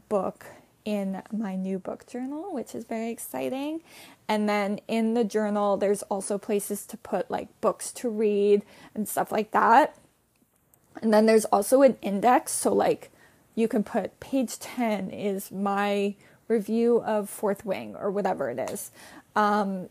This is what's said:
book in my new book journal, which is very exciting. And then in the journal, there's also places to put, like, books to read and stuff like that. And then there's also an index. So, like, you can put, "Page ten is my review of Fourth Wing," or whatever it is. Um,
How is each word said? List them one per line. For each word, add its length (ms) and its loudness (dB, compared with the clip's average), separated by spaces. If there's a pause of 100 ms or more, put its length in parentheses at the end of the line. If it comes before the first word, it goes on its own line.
book 360 -4 (380)
in 380 -4 (100)
my 240 -4
new 220 -4
book 300 -10
journal, 440 -8
which 220 -8
is 120 -10
very 260 -6
exciting. 680 -6 (460)
And 220 0
then 380 0
in 260 0
the 100 2
journal, 540 0
there's 260 2
also 360 -4
places 480 -4
to 100 -12
put, 320 -4
like, 200 -6 (120)
books 300 -2
to 180 -6
read 540 4 (320)
and 120 -4
stuff 240 -4
like 200 -2
that. 440 6 (1040)
And 140 2
then 140 6
there's 180 6
also 380 4
an 180 6
index. 500 2
So, 220 0
like, 380 0 (420)
you 140 0
can 160 0
put, 360 -6
"Page 380 -4
ten 540 -4
is 400 -6
my 640 0 (320)
review 560 2
of 260 -2
Fourth 340 -4
Wing," 320 -6
or 140 -4
whatever 400 -2
it 80 -6
is. 320 -6 (440)
Um, 580 0